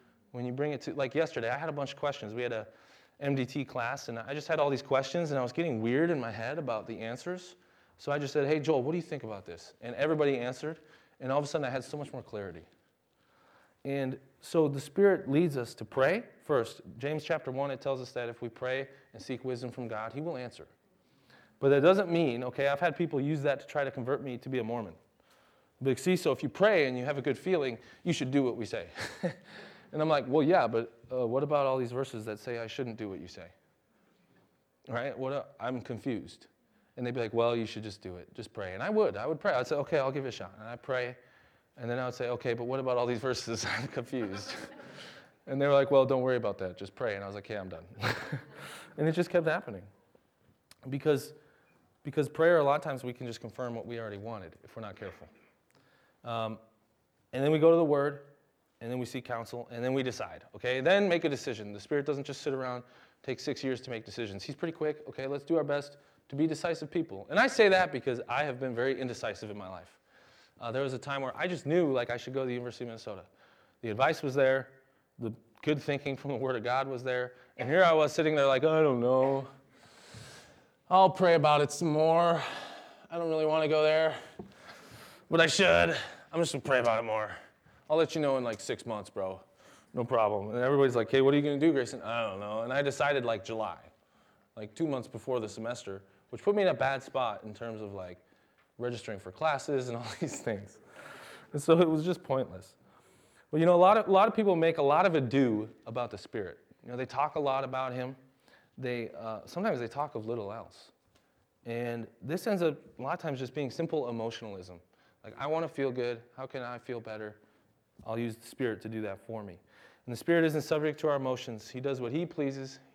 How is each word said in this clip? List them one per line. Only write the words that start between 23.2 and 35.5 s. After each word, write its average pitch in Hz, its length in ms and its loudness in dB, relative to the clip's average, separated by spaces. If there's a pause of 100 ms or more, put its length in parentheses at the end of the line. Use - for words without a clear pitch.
use 143 220 -2
that 135 180 0
to - 60 -18
try 143 180 -2
to 131 60 -4
convert 127 320 -4
me 127 160 -8
to 135 100 -12
be 131 100 -2
a 113 60 -2
Mormon. 110 300 -6 (880)
Be 135 80 2
like, 123 80 2
"See, 185 180 2
so 160 160 2
if - 100 -2
you 143 60 -2
pray 190 380 4
and 127 100 -2
you 123 80 -4
have 143 140 -4
a 127 40 -6
good 135 160 0
feeling, 139 380 0 (280)
you 175 80 2
should 131 180 -2
do 139 120 4
what 120 140 0
we 110 100 -6
say." 92 200 -6 (360)
<laughs> 170 100 -2 (600)
And 151 80 -4
I'm 156 80 2
like, 143 180 4
"Well, 147 160 4
yeah, 151 240 6
but, 117 240 -2 (220)
uh, 123 140 0
what 127 160 0
about 143 240 2
all 131 100 2
these 120 160 -2
verses 123 320 -6
that 107 140 -8
say 120 220 -8
I 113 60 -8
shouldn't 113 300 -6
do 107 140 -6
what 92 100 -8
you 87 80 -14
say?" 87 200 -18 (1400)
Right? 120 280 -6
What 131 180 -4
a-, 139 100 -4 (160)